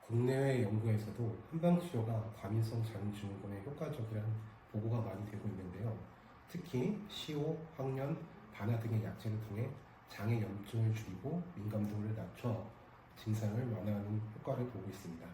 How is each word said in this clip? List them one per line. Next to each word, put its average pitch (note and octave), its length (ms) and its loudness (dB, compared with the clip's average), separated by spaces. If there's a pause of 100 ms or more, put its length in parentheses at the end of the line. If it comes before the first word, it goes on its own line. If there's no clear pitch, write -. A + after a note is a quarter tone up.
국내외 B2+ 600 4
연구에서도 G#2+ 720 2 (120)
한방치료가 C3 840 4
과민성 A2 480 2
장증후군에 G2+ 800 -4
효과적이라는 A2+ 640 -2 (420)
보고가 A2+ 300 2
많이 G2 300 -4
되고 G#2+ 180 -4
있는데요. F#2 480 -4 (520)
특히 F3 600 0
시호, D#3 500 -2 (180)
황련, C3+ 400 0 (360)
반화 A2+ 280 2
등의 A2 220 2
약재를 G#2+ 460 -2
통해 A2+ 220 0 (400)
장의 A2 320 2
염증을 A2 520 2
줄이고 C#3+ 480 -2 (140)
민감도를 G#2 580 0
낮춰 - 500 -2 (520)
증상을 A2 560 2
완화하는 G#2 480 2 (160)
효과를 B2 320 0
보고 G#2 200 -6
있습니다. F2 460 -8